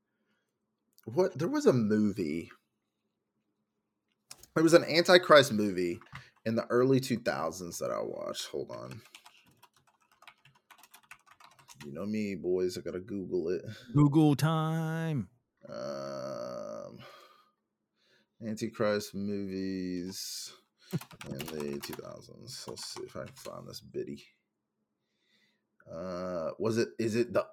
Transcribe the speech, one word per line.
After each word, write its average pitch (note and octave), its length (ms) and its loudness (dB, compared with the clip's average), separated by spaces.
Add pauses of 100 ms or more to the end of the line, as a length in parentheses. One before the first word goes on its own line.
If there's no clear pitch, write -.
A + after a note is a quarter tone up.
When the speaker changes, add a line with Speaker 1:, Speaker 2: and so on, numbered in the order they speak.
(1040)
Speaker 1:
what, C#3+ 320 0
there D3+ 100 -2
was D4 180 0
a G3+ 80 8
movie. G2+ 800 0 (2000)
There D#3+ 100 2
was D#3+ 100 6
an E3+ 120 10
Antichrist D#3 680 8
movie F#2+ 460 0 (460)
in A2+ 100 -2
the A2+ 120 -2
early B2+ 320 6
two C3 200 -2
thousands E2 600 -4
that B1+ 120 -2
I G#1+ 100 -4
watched. G1+ 460 -8
Hold C2+ 240 -8
on. A#1+ 300 -14 (2750)
You C#2+ 80 -10
know D#2+ 140 -6
me, G#2 300 -2
boys. F#2 420 0
I F2+ 40 -8
gotta E2+ 180 -6
Google F#2 500 -4
it. F2+ 160 -4 (280)
Speaker 2:
Google D3 420 6
time. D#3+ 960 -2 (380)
Speaker 1:
Um, B1 1300 -8 (1400)
Antichrist G#2+ 760 -2
movies F#2+ 1400 -6 (720)
in C#2+ 220 -10
the D2 320 -6
two - 160 -12
thousands. - 720 -16
Let's - 180 -12
see - 180 -12
if - 120 -14
I C2 100 -8
can - 100 -16
find G1+ 320 -14
this G1+ 140 -14
biddy. - 440 -10 (1600)
Uh, F2 680 -6
was A2 200 2
it, A2+ 200 2
is A2+ 180 0
it A#2 180 2
The - 200 2